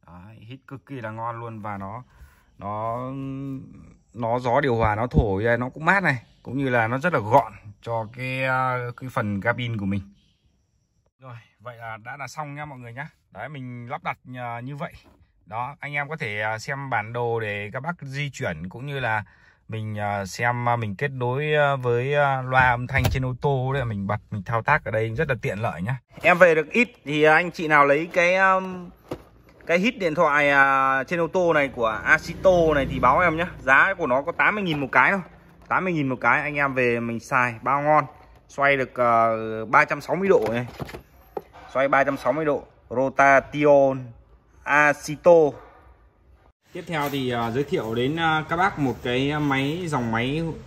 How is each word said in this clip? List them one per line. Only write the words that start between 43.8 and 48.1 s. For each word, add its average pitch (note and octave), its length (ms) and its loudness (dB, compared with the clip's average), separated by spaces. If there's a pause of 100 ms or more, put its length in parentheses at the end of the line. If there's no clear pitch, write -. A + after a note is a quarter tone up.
Asito. D3 880 4 (1200)
Tiếp F3 140 -12
theo D3+ 240 -2
thì, C3 200 -2
à, A#2 200 -2
giới C3+ 140 0
thiệu A#2+ 300 -4
đến, C3 220 0